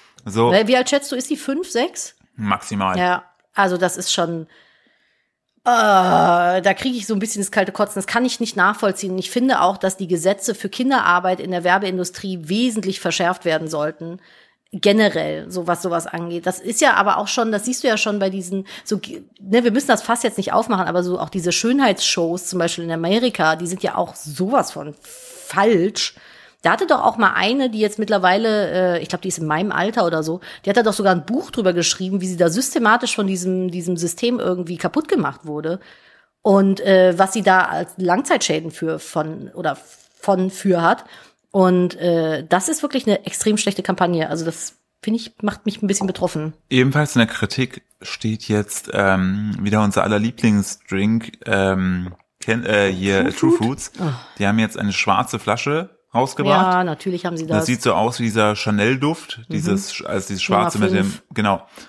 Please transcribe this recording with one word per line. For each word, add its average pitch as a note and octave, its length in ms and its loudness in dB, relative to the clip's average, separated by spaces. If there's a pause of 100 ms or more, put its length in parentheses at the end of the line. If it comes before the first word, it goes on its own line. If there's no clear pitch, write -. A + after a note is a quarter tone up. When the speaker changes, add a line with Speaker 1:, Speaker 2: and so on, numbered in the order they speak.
(240)
Speaker 1:
so A2+ 280 2
Speaker 2:
Weil, G#3 160 4
wie B3+ 100 4
alt B3 120 0
schätzt C#4 220 0
du, C4 60 -4
ist B3+ 120 -6
die D4+ 60 -2
fünf, D4 340 -6
sechs? - 460 -4 (220)
Speaker 1:
Maximal. G2 600 -2
Speaker 2:
Ja, F3+ 280 0 (280)
also F#3+ 220 2
das F3 220 0
ist - 160 -4
schon, E3 340 -2 (1160)
äh, F#3 960 4
da F#3+ 120 4
kriege B3+ 220 -4
ich G#3 100 -8
so A3 80 -2
ein G3 60 0
bisschen G#3 220 -4
das F#3+ 100 -6
kalte F#3+ 220 0
Kotzen. G#3 220 -2
Das G3 120 -4
kann A#3+ 160 0
ich B3 160 -2
nicht A3+ 160 -4
nachvollziehen. G3 560 0
Und F#3 80 -4
ich F3+ 100 -6
finde B3 320 2
auch, F#3+ 160 2
dass F#3+ 200 -2
die F#3+ 100 -8
Gesetze F#3 480 0
für - 140 -8
Kinderarbeit F#3 720 2
in F#3 100 -6
der F3 140 -2
Werbeindustrie F#3 800 -2
wesentlich G3+ 580 -2
verschärft F3+ 420 0
werden D#3+ 240 0
sollten. D#3+ 520 -6 (540)
Generell, F3+ 800 2
so F3+ 160 -6
was F3 140 0
sowas E3+ 260 -4
angeht. E3+ 400 -8
Das F3+ 140 -6
ist - 180 -6
ja C#4 140 4
aber G3 240 2
auch G3+ 100 -4
schon, A3+ 240 -2
das G#3 140 -2
siehst B3 180 -6
du C4+ 60 2
ja A3 80 2
schon G#3 220 -2
bei G3 100 0
diesen, F#3+ 360 -6 (200)
so, G#3+ 160 -4 (400)
ne, A3 240 2
wir A3+ 80 4
müssen C#4 160 0
das A#3 120 4
Fass A#3+ 220 -2
jetzt A3+ 140 -2
nicht - 160 -4
aufmachen, G3 340 0
aber F3 160 0
so F3+ 160 -4
auch E3 100 -6
diese F3 220 -2
Schönheitsshows F#3+ 960 0
zum F#3 120 -6
Beispiel E3+ 280 -2
in E3 60 -4
Amerika, E3+ 680 0
die F3 100 -6
sind F#3 160 -6
ja - 120 -4
auch F3 200 -2
sowas F#3 560 -2
von D3 300 -12
falsch. - 1160 0 (460)
Da E3 100 4
hatte E4+ 160 0
doch - 160 2
auch A3 140 2
mal G#3 160 4
eine, B3 360 0
die A3 100 -6
jetzt G#3+ 200 0
mittlerweile, G#3 720 2 (280)
äh, - 40 -4
ich - 80 -10
glaub, F3+ 120 -6
die F#3+ 60 -8
ist F3+ 120 -6
in D#3+ 80 -4
meinem E3+ 260 -2
Alter G3 320 0
oder D#3+ 180 0
so, D#3+ 160 -4 (240)
die G3 60 -4
hat G3+ 80 4
da A#3 60 6
doch G#3 100 2
sogar F#3+ 200 4
ein F3 120 -2
Buch C4 260 -4
drüber F#3 220 2
geschrieben, F#3 480 -2
wie F#3 60 -4
sie F3+ 100 -6
da F3 100 4
systematisch A3+ 640 0
von G3+ 140 -2
diesem, F#3 440 -2
diesem F3 260 -4
System A3+ 420 -2
irgendwie F3+ 380 -4
kaputt D4 320 -2
gemacht D3+ 340 -2
wurde. D#3 380 -6 (600)
Und, G3 360 6
äh, F#3 400 6
was F#3+ 140 4
sie A3 80 -2
da F#3 240 6
als D#3+ 320 -4
Langzeitschäden F3 720 0
für, D#3+ 280 -4
von, D#3 500 -6
oder D#3+ 260 -4 (460)
von, F#3+ 280 2
für F3+ 320 0
hat. F3+ 220 2 (500)
Und, F3+ 440 4
äh, D#3+ 500 0
das F#3+ 220 0
ist D#4 120 -4
wirklich C#4 260 -2
eine G3 180 2
extrem - 320 -2
schlechte G3 260 -2
Kampagne. F3 460 0
Also E3 160 -4
das, - 300 -8 (260)
finde A3+ 180 -2
ich, - 220 -16
macht - 240 -4
mich G#3 160 -4
ein G#3 60 0
bisschen G3 200 0
betroffen. D#3+ 460 -4 (160)
Speaker 1:
Ebenfalls C3+ 460 4
in B2 40 4
der A2+ 80 4
Kritik - 540 -4 (200)
steht - 460 -6
jetzt, - 460 -2
ähm, G2 680 0
wieder G#2 240 2
unser G2+ 200 2
aller G#2 160 2
Lieblingsdrink, G#2+ 1300 0
ähm, F#2 640 0 (260)
Ken-, A2+ 260 -2
äh, G2+ 280 4
hier, F#2+ 300 2
Speaker 2:
True - 120 -2
Speaker 1:
True - 160 2
Speaker 2:
Fruit? E4+ 60 4 (240)
Speaker 1:
Fruits. - 180 -14
Speaker 2:
Oh. F#3 40 -4 (340)
Speaker 1:
Die G2+ 100 0
haben G#2+ 120 2
jetzt G#2+ 180 0
eine G2+ 160 -2
schwarze G#2+ 460 0
Flasche D3+ 500 -2 (240)
rausgebracht. D3 600 2
Speaker 2:
Ja, F3+ 120 2
natürlich F3 400 -6
haben F3 100 -4
sie D#3+ 120 -6
Speaker 1:
Das D#3+ 120 0
Speaker 2:
das. D#3+ 60 -2
Speaker 1:
sieht B2 160 -2
so A#2 140 2
aus A2+ 260 0
wie - 20 -2
dieser G#2+ 320 2
Chanel-Duft, B2+ 840 -2
Speaker 2:
Mhm. A#2 140 -14
Speaker 1:
dieses, G3 520 -2
also G2 240 -4
dieses F#2+ 200 -4
Speaker 2:
Nummer G#2 120 4
Speaker 1:
schwarze A2 180 -2
mit G2 140 2
dem, G2 100 2
Speaker 2:
fünf. G2 200 -6 (100)
Speaker 1:
genau. G#2 340 -2 (200)